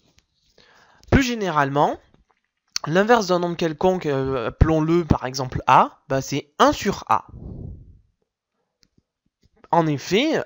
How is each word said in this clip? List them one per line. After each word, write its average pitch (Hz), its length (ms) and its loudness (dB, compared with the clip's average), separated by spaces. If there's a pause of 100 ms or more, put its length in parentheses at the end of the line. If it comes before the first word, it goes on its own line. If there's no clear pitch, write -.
(1120)
Plus 269 140 4
généralement, 170 760 0 (880)
l'inverse 208 400 2
d'un 175 140 0
nombre 175 160 -2
quelconque, 175 500 -2
euh, 135 400 -2
appelons-le 160 580 2
par 127 220 -2
exemple 131 400 -8
A, 175 420 4
ben, 135 120 -2
c'est - 400 -8
un 269 120 6
sur - 360 -6
A. - 180 0 (2500)
En 160 160 2
effet, 196 580 0